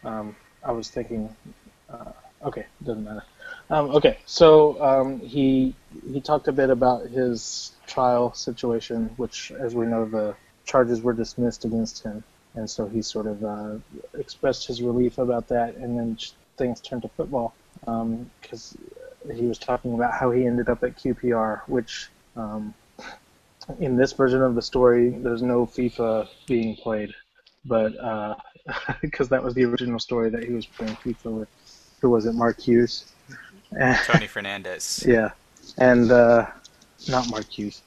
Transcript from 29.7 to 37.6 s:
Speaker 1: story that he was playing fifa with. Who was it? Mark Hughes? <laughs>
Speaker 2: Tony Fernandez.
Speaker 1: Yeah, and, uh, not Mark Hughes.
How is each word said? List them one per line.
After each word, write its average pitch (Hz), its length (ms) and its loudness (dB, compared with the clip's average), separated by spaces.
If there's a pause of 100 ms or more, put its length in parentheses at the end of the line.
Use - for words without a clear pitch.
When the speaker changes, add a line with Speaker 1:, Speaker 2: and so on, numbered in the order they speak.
Speaker 1:
story 113 320 -2
that 113 140 -6
he 117 80 -6
was 113 140 -6
playing 113 300 -10
fifa 117 340 -10
with. 110 180 -8 (520)
Who 127 100 4
was 113 160 4
it? 117 80 0
Mark 117 260 0
Hughes? 120 520 2 (580)
<laughs> 127 340 0
Speaker 2:
Tony 113 240 2
Fernandez. 98 800 -8
Speaker 1:
Yeah, 113 260 4 (460)
and, 123 320 6
uh, 117 360 8 (600)
not 127 220 0
Mark 107 200 -6
Hughes. - 360 -10